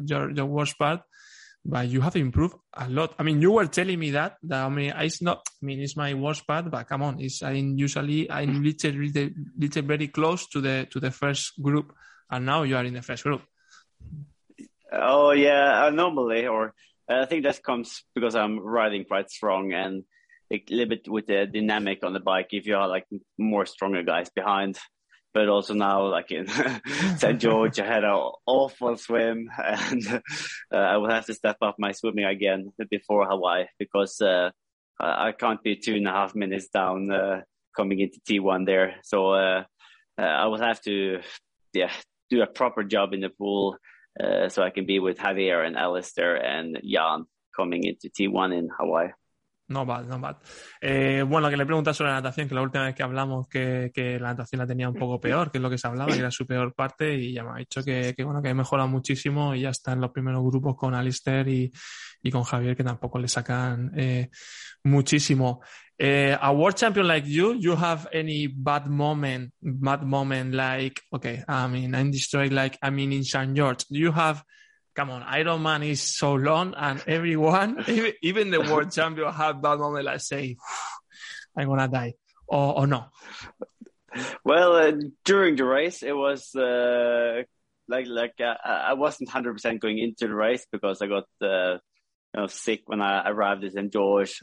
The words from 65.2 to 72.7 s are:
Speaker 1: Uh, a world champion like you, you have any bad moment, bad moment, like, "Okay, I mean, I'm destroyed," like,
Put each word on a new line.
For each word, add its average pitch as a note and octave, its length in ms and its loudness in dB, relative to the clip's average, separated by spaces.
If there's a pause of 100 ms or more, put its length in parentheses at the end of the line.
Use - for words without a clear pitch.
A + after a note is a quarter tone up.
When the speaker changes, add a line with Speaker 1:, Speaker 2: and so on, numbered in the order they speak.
Speaker 1:
Uh, C#3 400 4
a C#3 140 4
world F#3 220 4
champion G3+ 300 4
like D#3 200 2
you, E3 260 4
you F3 240 2
have E3 360 0
any D#3 340 -2
bad C#3+ 400 -2
moment, C#3+ 640 0 (100)
bad C3+ 400 0
moment, C3+ 520 0
like, C3 480 -2 (100)
"Okay, B2 340 -6
I C3 220 0
mean, B2+ 260 -2
I'm C3+ 160 2
destroyed," C#3 420 0
like, C3+ 300 0